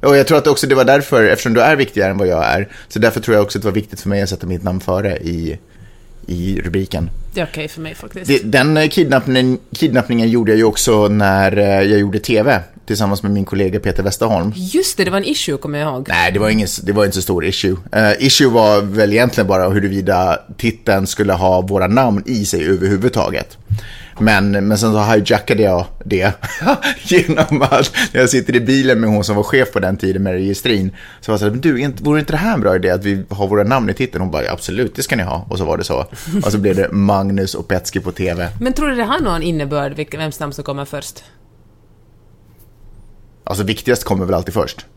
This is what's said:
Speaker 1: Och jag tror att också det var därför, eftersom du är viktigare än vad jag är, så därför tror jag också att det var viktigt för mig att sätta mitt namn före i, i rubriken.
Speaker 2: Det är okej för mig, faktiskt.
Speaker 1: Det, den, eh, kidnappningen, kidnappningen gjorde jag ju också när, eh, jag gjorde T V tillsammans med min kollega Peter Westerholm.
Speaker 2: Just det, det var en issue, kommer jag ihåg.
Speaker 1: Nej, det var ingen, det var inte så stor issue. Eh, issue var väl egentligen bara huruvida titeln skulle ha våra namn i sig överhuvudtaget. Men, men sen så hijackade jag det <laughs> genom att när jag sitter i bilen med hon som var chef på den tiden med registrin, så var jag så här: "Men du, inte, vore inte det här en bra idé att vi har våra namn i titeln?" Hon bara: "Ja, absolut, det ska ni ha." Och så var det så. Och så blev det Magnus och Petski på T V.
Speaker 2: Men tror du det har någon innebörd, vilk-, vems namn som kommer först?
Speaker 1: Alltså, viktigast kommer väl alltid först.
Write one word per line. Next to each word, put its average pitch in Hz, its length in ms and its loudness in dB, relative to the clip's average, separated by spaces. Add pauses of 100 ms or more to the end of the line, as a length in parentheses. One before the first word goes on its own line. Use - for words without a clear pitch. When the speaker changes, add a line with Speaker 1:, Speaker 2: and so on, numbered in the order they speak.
Speaker 1:
Och 143 160 6
jag 135 100 6
tror 156 120 4
att 143 80 2
också 143 200 2
det 135 80 4
var 131 100 4
därför, 135 400 4
eftersom 110 300 2
du 120 60 4
är 147 160 4
viktigare 101 340 0
än 95 80 -4
vad 95 100 2
jag 80 160 2
är, 82 240 0 (200)
så - 100 -10
därför 113 220 2
tror 113 160 0
jag 104 80 6
också 101 140 -6
att 95 40 -6
det 107 60 -2
var 95 60 -2
viktigt 101 260 -4
för - 80 -8
mig 101 140 0
att 98 60 -2
sätta 87 180 -8
mitt 90 160 -6
namn 92 180 -2
före 92 360 -2
i, 82 420 -6 (680)
i 87 380 -4
rubriken. 85 460 -4 (240)
Speaker 2:
Det 185 60 -4
är 160 120 -4
okej 156 160 -8
för 165 120 -14
mig, 160 140 -12
faktiskt. - 320 -14
Speaker 1:
Det, 135 180 2
den, 143 320 2
eh, 156 120 4
kidnappningen, 131 680 2 (160)
kidnappningen 120 560 2
gjorde 113 200 2
jag 107 80 6
ju 110 60 6
också 107 440 4
när, 98 500 2
eh, 101 60 4
jag 98 360 4
gjorde 101 180 0
T 107 240 2
V 120 160 2 (280)
tillsammans 101 360 -2
med 104 100 -2
min 101 120 0
kollega 98 360 -2
Peter 95 220 -2
Westerholm. 98 540 0
Speaker 2:
Just 190 400 -4
det, 285 80 0
det 269 60 -2
var 196 80 -2
en 196 60 -4
issue, 180 320 -4
kommer 147 220 -8
jag 151 160 -4
ihåg. 127 140 -8
Speaker 1:
Nej, 87 240 2
det 98 60 0
var 107 100 2
ingen, 107 200 0 (140)
det 95 100 -2
var 104 120 2
inte 95 120 -2
så 92 60 -4
stor 87 220 -2
issue. 95 320 -2 (160)
Eh, 107 200 4 (140)
issue 135 220 4
var 107 320 6
väl 104 320 2
egentligen 117 360 2
bara 92 200 2
huruvida 95 720 0 (200)
titeln 101 480 0
skulle 101 260 0
ha 92 280 2
våra 95 260 0
namn 107 400 2
i 113 180 -2
sig 85 240 -2
överhuvudtaget. 95 920 0 (600)
Men, 104 320 2
men 101 280 0
sen 110 140 2
så 107 120 2
hijackade 110 580 2
jag 92 220 2 (200)
det 98 280 0 (380)
<laughs> - 320 -2
genom 156 600 2
att 131 300 2 (200)
när 127 80 0
jag 123 100 4
sitter 127 260 0
i 120 40 4
bilen 131 400 2
med 110 100 2
hon 104 140 2
som 107 120 0
var 104 60 2
chef - 300 0
på - 80 0
den 95 160 -2
tiden 95 260 -2
med 95 100 0
registrin, 98 580 -2 (300)
så - 100 -8
var 110 40 2
jag 104 60 0
så 104 60 -2
här: 104 40 2
"Men 120 100 -4
du, 143 200 0
inte, 135 220 -6
vore 151 180 2
inte 147 120 -6
det 156 40 -2
här 208 180 0
en 147 60 -2
bra 98 160 2
idé 90 140 0
att 92 140 -2
vi 98 260 -2
har 101 160 -2
våra 101 180 2
namn 113 260 0
i 95 40 -2
titeln?" 123 280 -4
Hon 92 80 -4
bara: 76 140 -4
"Ja, - 80 -4
absolut, 104 440 -6
det 139 60 -6
ska 135 140 -4
ni 104 60 -2
ha." 87 280 -6
Och - 80 -6
så 95 60 -2
var 80 140 -2
det 85 60 -4
så. 67 220 -4 (380)
Och 101 80 0
så 104 60 0
blev 98 180 2
det 98 160 0
Magnus 98 640 0
och - 140 -10
Petski 92 320 -4
på 87 120 -8
T 92 220 -4
V. 87 140 -6 (120)
Speaker 2:
Men 254 120 -2
tror 294 160 -2
du 269 60 -2
det 240 100 -2
har 262 160 -2
någon 175 220 -2
innebörd, 147 560 -4
vilk-, 151 200 -8
vems 156 220 -8
namn 147 120 -8
som 143 120 -12
kommer 139 200 -8
först? - 400 -14 (2250)
Speaker 1:
Alltså, 101 200 -4
viktigast 117 400 -2
kommer 95 220 -2
väl 92 80 0
alltid 87 200 -4
först. - 320 -4 (100)